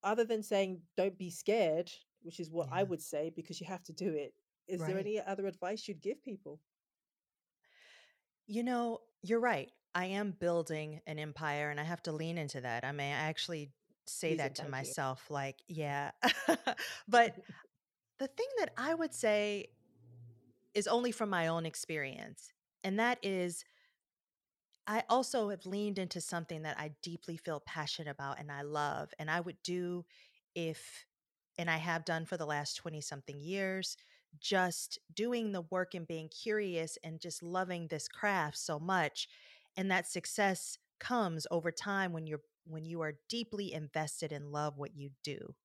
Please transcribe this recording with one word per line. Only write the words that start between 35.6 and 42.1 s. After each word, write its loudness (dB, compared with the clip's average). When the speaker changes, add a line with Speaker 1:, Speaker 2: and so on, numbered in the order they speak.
Speaker 2:
work 0
and -6
being -6
curious 0
and -6
just -8
loving 0
this -4
craft 2
so -2
much, 2
and 2
that 2
success 0
comes 0
over 2
time 0